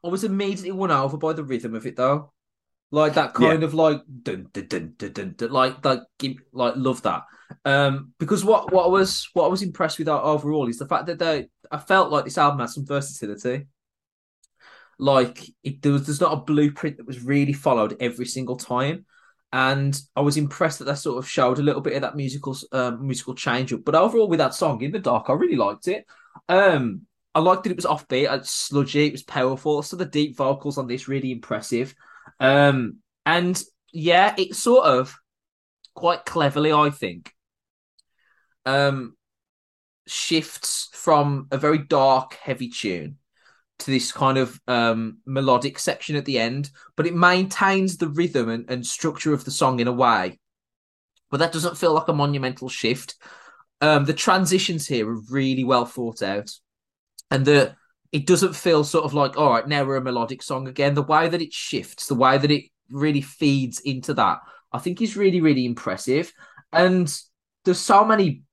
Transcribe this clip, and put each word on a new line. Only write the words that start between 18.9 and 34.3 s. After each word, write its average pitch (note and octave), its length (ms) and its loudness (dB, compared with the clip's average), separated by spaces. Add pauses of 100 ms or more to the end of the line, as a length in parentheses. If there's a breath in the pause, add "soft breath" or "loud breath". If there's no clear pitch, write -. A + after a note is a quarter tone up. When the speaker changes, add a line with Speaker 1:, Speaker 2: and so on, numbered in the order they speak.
Speaker 1:
And C#3 420 0 (200)
I - 20 -2
was C#3+ 160 2
impressed D3+ 440 -2
that B2 60 -12
they C#3 100 -4
sort C#3 220 -6
of C3 120 -10
showed B2+ 300 2
a D3 40 -2
little D3 160 0
bit C#3+ 140 -4
of C#3 80 -4
that C3 160 -6
musical C3+ 360 -8
s-, - 200 -14
uh, B2+ 180 -2
musical B2+ 420 -8
change C3 380 -4
up. - 140 -6
But D3 100 2
overall, A3 320 4
with E3+ 120 0
that C3+ 140 2
song, C#3 280 -2
In C#3 100 -6
the G#3 80 -6
Dark, A#2+ 300 0
I B2+ 40 4
really D4 220 2
liked G#2 320 -2
it. F#3 180 -4 (440 soft breath)
Um, E3 540 4 (300)
I D#3 60 2
liked F#3 240 2
that - 60 -2
it F3+ 80 -6
was - 80 -6
offbeat, C3+ 520 -2
it's - 140 -10
sludgy, C#3+ 540 0
it D3 80 -2
was C#3 100 -14
powerful. C#3 580 -2
So D3 140 -12
the F3 100 -6
deep D3 300 -2
vocals C#3 420 -2
on C3 100 -6
this, B2 200 -8
really C3+ 240 -4
impressive. A#2 640 -6 (460 loud breath)
Um, C3+ 560 4 (280)
and F3 360 0 (320)
yeah, F3 440 4